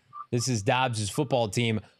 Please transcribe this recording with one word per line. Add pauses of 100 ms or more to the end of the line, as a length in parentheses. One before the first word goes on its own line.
(300)
This
is
Dobbs'
football
team. (200)